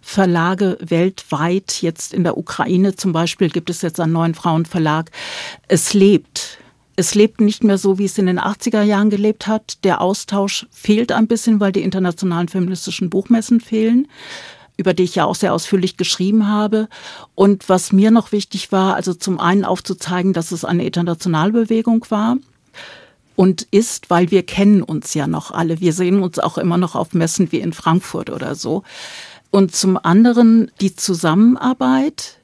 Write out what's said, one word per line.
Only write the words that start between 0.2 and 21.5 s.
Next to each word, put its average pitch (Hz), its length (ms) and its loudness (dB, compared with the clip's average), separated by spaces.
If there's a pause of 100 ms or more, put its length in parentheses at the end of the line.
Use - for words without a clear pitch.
weltweit. 175 1000 -2
Jetzt 165 320 -6
in 175 100 2
der 170 140 0
Ukraine 185 580 0
zum 185 160 -2
Beispiel 170 380 0
gibt 165 180 -6
es 175 140 -6
jetzt 165 180 -6
einen 165 140 0
neuen 165 180 0
Frauenverlag. 160 800 -2 (580)
Es - 240 0
lebt. - 640 2 (420)
Es - 160 -2
lebt 214 280 4
nicht 208 200 0
mehr 202 140 4
so, 190 220 2
wie 202 80 -2
es 190 100 -4
in 202 80 0
den 180 140 0
achtziger 208 440 -2
Jahren 208 280 2
gelebt 208 360 -2
hat. - 380 -6
Der 180 160 2
Austausch 196 680 -4
fehlt 214 420 0
ein 220 140 2
bisschen, 220 340 0
weil 202 100 2
die 190 120 -2
internationalen 180 680 -2
feministischen 185 600 -4
Buchmessen 226 500 2
fehlen, 226 480 0 (680)
über 175 160 0
die 185 80 2
ich 180 120 0
ja 165 120 0
auch - 80 -2
sehr 185 180 -2
ausführlich 185 460 -2
geschrieben 208 500 0
habe. 214 400 0 (460)
Und 196 340 2
was 185 240 2
mir 202 180 6
noch 226 220 4
wichtig - 400 -4
war, 190 220 2
also 180 180 -4
zum 170 260 -4
einen 190 280 2
aufzuzeigen, 180 680 -2
dass 165 200 -4
es 165 120 -8
eine 170 220 -2
Internationalbewegung 208 1200 0